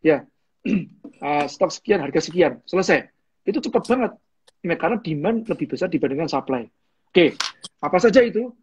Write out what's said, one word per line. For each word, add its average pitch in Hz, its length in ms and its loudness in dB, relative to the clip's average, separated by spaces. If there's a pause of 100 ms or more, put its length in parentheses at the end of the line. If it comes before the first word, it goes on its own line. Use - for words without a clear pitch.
Ya, 151 240 2 (340)
<clears throat> - 60 -8
eh, 147 800 -4
stok 160 240 -2
sekian, 196 320 0
harga 143 160 -2
sekian. 156 480 0
Selesai. 180 400 0 (400)
Itu 208 160 -2
cepat 233 240 -2
banget. 233 240 0 (500)
Ya, 170 140 -2
karena 202 240 -2
demand 175 480 -4
lebih 160 260 -6
besar 180 140 -4
dibandingkan 143 400 -2
supply. 127 400 -4 (420)
Oke, 170 240 4 (460)
apa 180 180 -2
saja 226 240 6
itu? 233 300 0 (120)